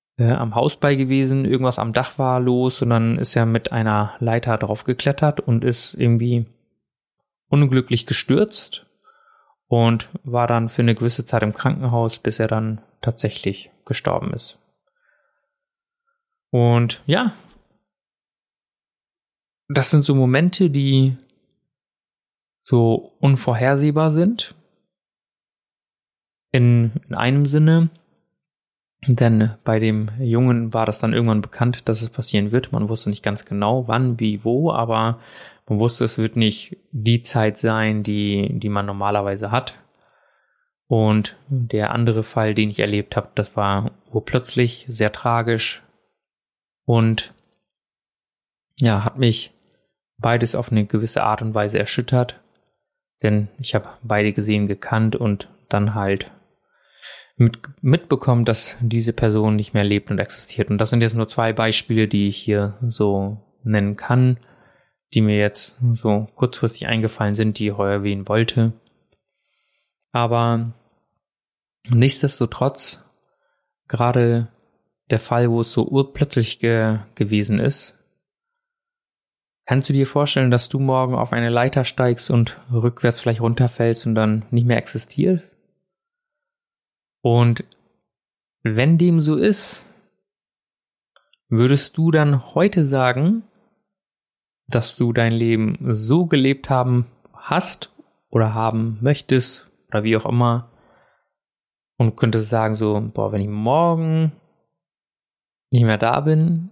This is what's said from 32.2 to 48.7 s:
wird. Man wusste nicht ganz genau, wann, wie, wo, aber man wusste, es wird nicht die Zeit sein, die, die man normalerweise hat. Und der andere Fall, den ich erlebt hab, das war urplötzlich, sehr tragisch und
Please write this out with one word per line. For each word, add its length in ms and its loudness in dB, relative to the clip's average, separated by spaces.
wird. 200 -2
Man 180 -2
wusste 200 -4
nicht 140 -8
ganz 220 -6
genau, 420 -2
wann, 320 0
wie, 240 -2
wo, 280 0
aber 480 -2
man 120 -2
wusste, 240 0
es 140 -2
wird 180 -4
nicht 420 -2
die 300 0
Zeit 360 -2
sein, 460 -2
die, 560 -2
die 100 -6
man 160 -4
normalerweise 640 -4
hat. 280 -4
Und 500 2
der 440 -2
andere 320 0
Fall, 320 -2
den 160 0
ich 80 -6
erlebt 360 -2
hab, 200 -4
das 200 -4
war 360 -2
urplötzlich, 800 -4
sehr 220 -2
tragisch 720 -2
und 500 0